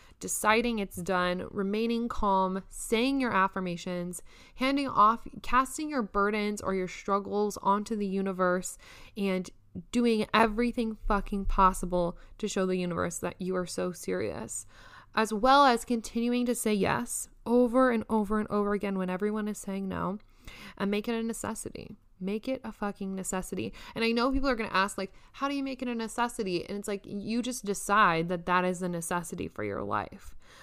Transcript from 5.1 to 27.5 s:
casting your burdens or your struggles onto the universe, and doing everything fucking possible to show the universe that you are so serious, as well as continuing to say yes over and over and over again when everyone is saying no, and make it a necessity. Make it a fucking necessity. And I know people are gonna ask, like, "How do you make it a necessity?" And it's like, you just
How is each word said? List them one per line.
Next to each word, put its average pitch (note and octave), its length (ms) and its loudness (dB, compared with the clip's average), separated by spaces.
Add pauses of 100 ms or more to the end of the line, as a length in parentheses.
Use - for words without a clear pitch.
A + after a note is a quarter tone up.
casting C4 480 0
your C#4+ 120 -2
burdens G#3 600 0
or F#3+ 120 -2
your F#3 140 -2
struggles G3+ 760 -2
onto G#3 360 0
the G#3 100 -2
universe, F#3 680 0 (400)
and F#3+ 320 0 (420)
doing A#3 420 4
everything A3 640 2 (100)
fucking G3+ 380 0
possible F3+ 760 4 (200)
to G#3+ 100 -4
show G3 180 0
the F#3 120 0
universe F3 400 -2
that - 220 -6
you F#3 180 -2
are F3+ 80 -2
so F3+ 260 -4
serious, F#3 720 -6 (480)
as A3 200 2
well C4 320 8
as A#3 180 4
continuing A#3+ 640 0
to A#3+ 100 0
say A3 180 0
yes - 540 0 (180)
over B3 460 6
and A3+ 180 0
over G#3+ 300 2
and G#3+ 100 -2
over G#3 240 0
again G3 240 -2
when F#3 120 -2
everyone G#3 400 -2
is G#3 80 -6
saying G3 320 -6
no, F3+ 300 -4 (580)
and G3+ 120 -2
make G#3 180 0
it A#3 80 -2
a A3+ 80 -4
necessity. - 760 -8 (220)
Make G3+ 280 -4
it C4 160 -4
a A3 80 -10
fucking G3 440 -6
necessity. F#3 580 -6 (220)
And A3+ 100 -2
I A#3 80 2
know A#3+ 180 2
people C4+ 160 2
are B3+ 80 2
gonna A3 160 -6
ask, F#3+ 260 0
like, G3 140 -6 (220)
"How C#4 160 -2
do C#4+ 60 -2
you C#4 80 -2
make C4+ 180 -6
it B3+ 80 -4
a A#3+ 60 -4
necessity?" A3+ 680 -2
And G3+ 120 -6
it's G3+ 100 -8
like, G3+ 160 -4
you G#3+ 380 -4
just B3 240 -4